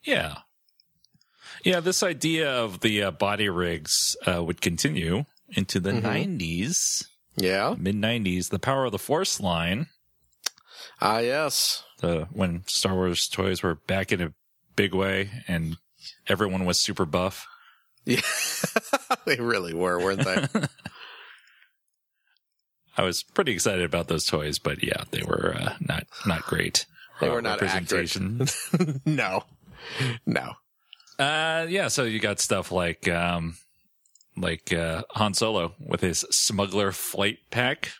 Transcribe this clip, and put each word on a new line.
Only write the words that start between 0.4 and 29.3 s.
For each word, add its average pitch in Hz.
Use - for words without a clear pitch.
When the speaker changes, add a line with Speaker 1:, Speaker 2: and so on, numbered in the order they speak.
Speaker 1:
Yeah, 180
this 175
idea 160
of 113
the, 107
uh, 95
body 101
rigs, 85
uh, 87
would 82
continue 90
into -
the 87
Speaker 2:
Mm-hmm. -
Speaker 1:
nineties. 117
Speaker 2:
Yeah. 98
Speaker 1:
Mid 95
nineties, 101
the 98
Power 135
of 117
the 98
Force 170
line. 90
Speaker 2:
Ah, 110
yes. 135
Speaker 1:
The, 85
when 90
Star -
Wars 92
toys 92
were 85
back 95
in 90
a 80
big 98
way 95
and 82
everyone 92
was 87
super 95
buff. 90
Speaker 2:
Yeah. -
<laughs> -
They 147
really 107
were, 90
weren't 95
they? 95
Speaker 1:
<laughs> -
I 101
was 90
pretty 160
excited 95
about 85
those 80
toys, 76
but -
yeah, -
they -
were, -
uh, -
not, -
not 85
great, -
Speaker 2:
They -
Speaker 1:
uh, -
Speaker 2:
were 117
not 107
Speaker 1:
representation. 95
Speaker 2:
accurate. 147
<laughs> -
No. 113